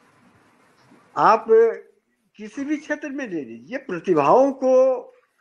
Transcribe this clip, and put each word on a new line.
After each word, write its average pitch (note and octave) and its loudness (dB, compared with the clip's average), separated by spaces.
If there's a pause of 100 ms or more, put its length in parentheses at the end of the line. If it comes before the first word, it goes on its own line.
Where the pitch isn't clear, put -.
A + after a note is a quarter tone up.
(1160)
आप G#3+ 4 (920)
किसी G#3+ -12
भी D4 -6
क्षेत्र D4+ -10
में C4+ -10
ले E3+ -8
लीजिए, A#2+ -14
प्रतिभाओं F3+ 0
को C4 2 (460)